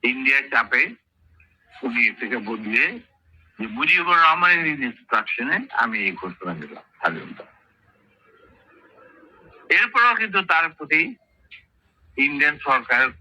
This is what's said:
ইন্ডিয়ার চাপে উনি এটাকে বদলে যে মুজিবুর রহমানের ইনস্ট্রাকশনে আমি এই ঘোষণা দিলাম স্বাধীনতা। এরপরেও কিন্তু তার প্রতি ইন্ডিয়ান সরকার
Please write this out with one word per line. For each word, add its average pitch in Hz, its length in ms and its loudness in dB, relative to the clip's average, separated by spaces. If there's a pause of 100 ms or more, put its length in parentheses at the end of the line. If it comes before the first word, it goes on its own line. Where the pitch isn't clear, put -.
ইন্ডিয়ার 131 460 2
চাপে 131 460 0 (840)
উনি 117 260 0
এটাকে 120 300 -4
বদলে 113 640 -4 (600)
যে - 80 -6
মুজিবুর 175 500 2
রহমানের 170 480 4
ইনস্ট্রাকশনে 131 920 -2 (140)
আমি 113 260 -2
এই 98 120 -2
ঘোষণা 90 420 -10
দিলাম 76 300 -14
স্বাধীনতা। - 600 -8 (2250)
এরপরেও 233 460 4
কিন্তু 196 300 -2
তার 165 240 2
প্রতি 156 460 -2 (1040)
ইন্ডিয়ান 143 420 0
সরকার 131 500 0 (120)